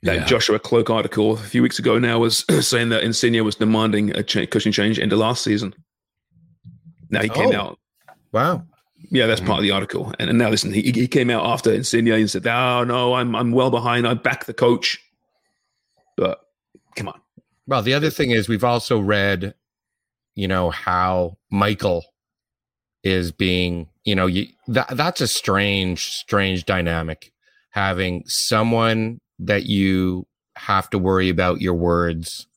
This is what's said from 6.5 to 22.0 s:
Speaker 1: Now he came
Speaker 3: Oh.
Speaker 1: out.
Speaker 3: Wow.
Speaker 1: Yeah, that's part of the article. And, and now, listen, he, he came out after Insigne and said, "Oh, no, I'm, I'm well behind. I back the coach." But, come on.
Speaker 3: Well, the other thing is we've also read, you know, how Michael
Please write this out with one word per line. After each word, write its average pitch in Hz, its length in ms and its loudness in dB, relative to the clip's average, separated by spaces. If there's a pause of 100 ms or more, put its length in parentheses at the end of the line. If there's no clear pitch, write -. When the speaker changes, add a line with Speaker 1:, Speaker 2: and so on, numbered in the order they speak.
Speaker 1:
Now 98 120 0
he 110 80 0
came 110 260 2
Speaker 3:
Oh. 104 40 -2
Speaker 1:
out. - 200 -10 (540)
Speaker 3:
Wow. 139 320 0 (440)
Speaker 1:
Yeah, 120 180 2
that's 107 140 2
part 95 180 0
of 101 40 0
the 98 80 2
article. - 480 -4
And, 110 100 -2
and 117 80 4
now, 117 120 4
listen, 107 240 0
he, 104 80 2 (100)
he 120 160 0
came 127 220 2
out 117 160 0
after 117 280 0
Insigne 117 360 0
and 110 200 2
said, 92 160 -6
"Oh, 123 380 0
no, 123 300 0
I'm, 123 220 -2
I'm 120 160 0
well 127 200 4
behind. 120 340 0
I 117 100 2
back 123 300 -4
the 120 80 -12
coach." - 460 2 (1160)
But, 92 220 -2 (580)
come 104 100 -8
on. - 120 -14 (480)
Speaker 3:
Well, 135 140 0
the 123 120 0
other 147 160 2
thing 135 220 0
is 110 180 2
we've 110 140 0
also 120 360 2
read, 98 540 0 (840)
you 98 120 -4
know, 92 220 0
how 90 680 -2 (120)
Michael 101 560 0 (1000)